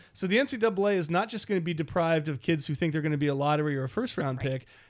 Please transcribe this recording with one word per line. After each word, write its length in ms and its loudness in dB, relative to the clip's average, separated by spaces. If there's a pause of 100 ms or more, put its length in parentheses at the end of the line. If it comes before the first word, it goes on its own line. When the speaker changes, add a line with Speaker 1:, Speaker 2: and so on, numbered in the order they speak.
(120)
Speaker 1:
So 140 -6
the 140 4
N 80 2
C 80 -4
double 320 2
A 40 4
is 160 0
not 200 0
just 180 -6
gonna 140 0
be 120 -2
deprived 560 0
of 140 -4
kids 240 0
who 80 -2
think 180 0
they're 100 0
gonna 140 0
be 120 2
a 60 2
lottery 420 2
or 80 -2
a 40 -4
first-round 540 -2
Speaker 2:
Right. 180 -2
Speaker 1:
pick. 60 -16 (220)